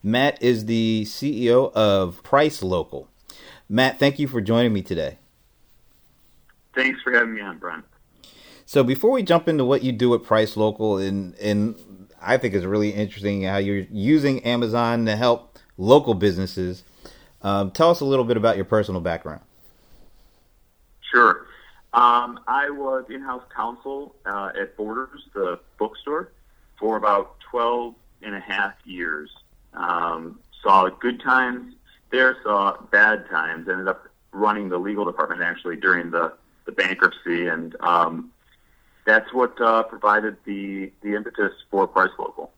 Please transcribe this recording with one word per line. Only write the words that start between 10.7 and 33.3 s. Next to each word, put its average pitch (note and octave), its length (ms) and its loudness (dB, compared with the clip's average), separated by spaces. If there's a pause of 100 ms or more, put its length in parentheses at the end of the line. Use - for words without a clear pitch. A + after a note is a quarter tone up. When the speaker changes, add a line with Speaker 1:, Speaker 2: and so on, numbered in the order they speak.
Speaker 1:
and, G2 380 -6
and G#2+ 400 -2 (440)
I A2 180 0
think G2+ 180 -2
it's F2+ 100 0
really G#2 240 0
interesting G2+ 540 -4
how F#2+ 140 -2
you're G2 340 -2
using C3+ 520 2
Amazon A#2 600 0
to G#2+ 100 0
help A#2 440 0 (180)
local A#2+ 380 6
businesses, F#2 680 -2 (600)
um, G2 260 0
tell E3 220 4
us E3+ 80 0
a C#3+ 60 -4
little C3+ 200 2
bit A#2 120 0
about G#2+ 180 2
your F#2+ 100 -2
personal G2 360 0
background. E2 400 -6 (1700)
Speaker 2:
Sure. A#2+ 320 4 (500)
Um, A#2+ 540 2
I C#3 220 0
was C3+ 400 -6
in-house C3 340 -12 (120)
counsel, C3 580 -10 (120)
uh, G2 340 -6
at G2 180 -8
Borders, A2 440 -10 (120)
the F2+ 260 -4 (200)
bookstore, D3+ 520 -6 (460)
for A2 200 -2
about G2+ 420 0
twelve A#2+ 560 -4 (260)
and G#2 140 -12
a G2 40 -10
half G2+ 340 -4 (100)
years. D#2+ 480 -8 (420)
Um, E2+ 640 -4 (240)
saw F#2+ 280 4
good - 320 -4
times B2+ 520 -2 (380)
there, B2+ 320 2
saw G2+ 340 2 (140)
bad G#2 380 4
times, E2 380 -4